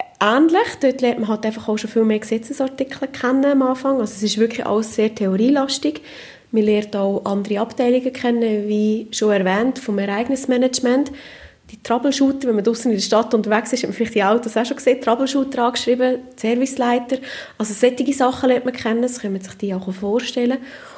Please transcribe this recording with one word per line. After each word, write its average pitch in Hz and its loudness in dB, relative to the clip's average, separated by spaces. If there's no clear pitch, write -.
ähnlich. 311 4
Dort 262 2
lernt 240 2
man 214 -2
halt 214 -2
einfach 220 -4
auch 214 0
schon 220 -6
viel 226 2
mehr 214 2
Gesetzesartikel 269 -4
kennen 262 0
am 277 4
Anfang. 262 0
Also 214 -4
es 196 -6
ist 202 0
wirklich 226 0
alles 220 -2
sehr 220 2
theorielastig. 269 0
Man 214 4
lernt 208 2
auch 196 0
andere 202 -2
Abteilungen 254 0
kennen, 226 0
wie 214 0
schon 214 0
erwähnt, 202 2
vom 202 -4
Ereignismanagement. 254 0
Die - -20
Troubleshooter, 269 0
wenn 226 2
man 202 0
draussen 233 0
in 208 0
der 190 -2
Stadt 233 2
unterwegs 214 0
ist, 254 -2
hat - -6
man - -8
vielleicht 226 -4
die 202 4
Autos 226 2
auch 240 0
schon 269 -4
gesehen, 262 2
Troubleshooter 262 0
angeschrieben, 247 2
Serviceleiter. 247 0
Also 214 -2
solche 247 2
Sachen 254 2
lernt 247 2
man 247 -4
kennen, 233 -2
das 247 -2
kann 202 -4
man 190 -4
sich - -14
die 196 -6
auch 185 -6
vorstellen. 240 -2